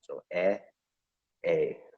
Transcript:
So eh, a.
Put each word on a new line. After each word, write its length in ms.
So 300
eh, 280
a. 320